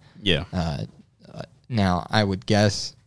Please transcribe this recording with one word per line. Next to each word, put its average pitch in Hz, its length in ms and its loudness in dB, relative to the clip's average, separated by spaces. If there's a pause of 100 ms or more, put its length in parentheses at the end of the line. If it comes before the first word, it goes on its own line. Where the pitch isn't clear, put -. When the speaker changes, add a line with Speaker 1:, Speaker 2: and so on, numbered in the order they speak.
(220)
Speaker 1:
Yeah. 92 300 2
Speaker 2:
Uh, 82 320 -4 (480)
uh, - 100 -14 (260)
now, 95 420 0
I 110 140 4
would 95 220 -4
guess 104 480 2 (120)